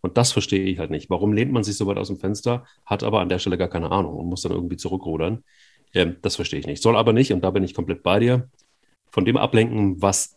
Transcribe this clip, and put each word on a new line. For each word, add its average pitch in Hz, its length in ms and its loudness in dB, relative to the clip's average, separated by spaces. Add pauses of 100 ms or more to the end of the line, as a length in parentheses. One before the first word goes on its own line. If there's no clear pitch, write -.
Und 90 160 -2
das 120 160 4
verstehe 98 320 0
ich 92 140 -2
halt 78 120 -6
nicht. 76 200 -6
Warum 101 240 2
lehnt 120 180 0
man 117 100 0
sich 98 140 -4
so 104 100 -2
weit 98 120 -2
aus 98 100 -6
dem 101 100 -8
Fenster, 117 460 -4 (220)
hat 101 180 -4
aber 107 160 2
an 90 80 0
der 90 100 0
Stelle 90 200 -2
gar 90 100 0
keine 85 240 -4
Ahnung 87 240 0
und 78 100 -6
muss 90 140 -6
dann - 120 -4
irgendwie 87 260 -4
zurückrudern? 87 680 -4 (500)
Ähm, 90 280 2
das - 140 -2
verstehe 78 240 -6
ich - 60 -10
nicht. 71 160 -8
Soll 113 140 6
aber 113 160 4
nicht, 123 200 4
und 90 100 0
da 92 80 2
bin 95 140 0
ich 87 100 -8
komplett 85 280 -4
bei 92 160 4
dir, 123 300 2 (600)
von - 140 0
dem 117 120 2
ablenken, 110 640 2
was - 360 0